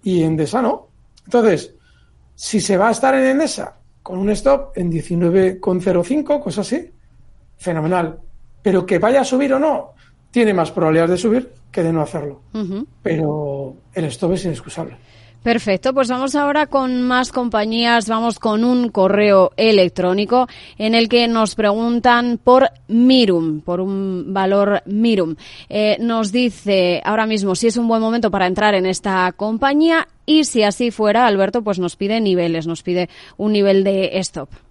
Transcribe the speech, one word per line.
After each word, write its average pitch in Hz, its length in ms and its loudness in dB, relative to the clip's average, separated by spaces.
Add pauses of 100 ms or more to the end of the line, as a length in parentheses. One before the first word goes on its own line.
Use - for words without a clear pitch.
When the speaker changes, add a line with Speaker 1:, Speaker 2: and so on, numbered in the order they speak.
Speaker 1:
Y 180 200 0
Endesa 160 380 0
no. - 260 -4 (360)
Entonces, 220 520 0 (580)
si - 260 -4
se 190 180 0
va 208 120 4
a - 20 2
estar 262 220 0
en 269 120 2
Endesa 269 520 -2 (240)
con 185 160 -10
un 196 140 -2
stop 269 440 0
en 175 140 -4
diecinueve 175 720 0
con 185 220 -2
cero 175 220 0
cinco, 294 380 -2
cosa 208 200 -6
así, 277 300 -6 (640)
fenomenal. 165 640 -2 (420)
Pero 185 240 2
que 180 140 0
vaya 254 220 4
a 233 40 0
subir 262 280 0
o 269 60 0
no, 285 340 -2 (360)
tiene 220 240 2
más 165 180 0
probabilidades 165 400 2
de 180 60 0
subir 240 360 -2 (180)
que 180 120 -2
de 165 100 0
no 160 80 0
hacerlo. 147 400 -8 (120)
Speaker 2:
Ujú. 208 320 -8 (160)
Speaker 1:
Pero 147 760 -4 (180)
el 165 120 -4
stop 185 280 -2
es 185 120 -4
inexcusable. - 520 -8 (440)
Speaker 2:
Perfecto, 233 520 -2
pues 262 160 0
vamos 254 260 -4
ahora 285 320 0
con 254 360 -2
más 247 280 0
compañías, 233 800 0
vamos 226 280 -2
con 220 280 0
un 247 240 0
correo 202 680 4
electrónico 202 920 2 (300)
en 220 160 -2
el 233 140 2
que 240 200 2
nos 226 280 0
preguntan 233 880 0
por 254 220 6 (240)
Mirum, 202 720 4
por 175 180 -6
un 190 540 -4
valor 196 540 0
Mirum. 202 480 0 (340)
Eh, 214 320 0
nos 226 320 -2
dice 196 720 0
ahora 220 200 0
mismo 202 300 -2
si 233 120 0
es 226 100 0
un 233 100 -2
buen 226 140 0
momento 226 280 0
para 190 180 0
entrar 208 260 0
en 185 140 0
esta 185 460 -2
compañía 285 760 0 (180)
y 311 180 4
si 240 200 0
así 220 280 0
fuera, 214 360 2
Alberto, 202 360 0
pues 202 160 -2
nos 175 160 -4
pide 214 240 -2
niveles, 170 480 0
nos 165 160 -8
pide 180 240 -2 (300)
un 214 160 -2
nivel 196 320 2
de 190 320 -2
stop. 175 320 -8 (220)